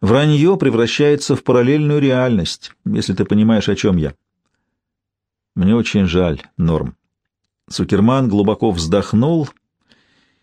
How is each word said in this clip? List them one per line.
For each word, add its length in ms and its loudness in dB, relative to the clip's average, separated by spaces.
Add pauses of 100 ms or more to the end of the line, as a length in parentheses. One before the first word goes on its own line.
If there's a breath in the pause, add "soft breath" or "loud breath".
Враньё 560 2
превращается 800 0
в 100 -6
параллельную 560 2
реальность, 720 -2 (120)
если 300 -4
ты 100 -2
понимаешь, 440 2
о 80 0
чём 200 0
я». 180 -4 (1400)
«Мне 200 0
очень 320 0
жаль, 360 0 (140)
Норм». 400 -2 (760)
Цукерман 580 0
глубоко 440 0
вздохнул 760 -2 (960)